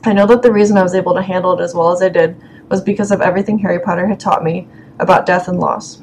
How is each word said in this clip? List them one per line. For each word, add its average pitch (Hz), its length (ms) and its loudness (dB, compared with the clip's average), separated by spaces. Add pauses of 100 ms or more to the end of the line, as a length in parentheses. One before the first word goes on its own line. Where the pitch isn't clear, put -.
I 220 100 2
know 202 140 4
that 233 140 6
the 240 100 4
reason 208 260 4
I 185 60 4
was 180 120 -2
able 180 180 0
to 185 80 0
handle 185 360 -2
it 175 60 -4
as 170 100 -6
well 170 180 2
as 180 100 -2
I 190 80 2
did 170 260 0 (340)
was 190 120 -2
because 202 300 -2
of 190 100 0
everything 196 380 0
Harry 175 200 -2
Potter 175 280 -4
had 208 120 -4
taught - 240 -2
me 170 240 -6 (320)
about 185 260 2
death 180 220 -2
and 180 120 -4
loss. - 440 -6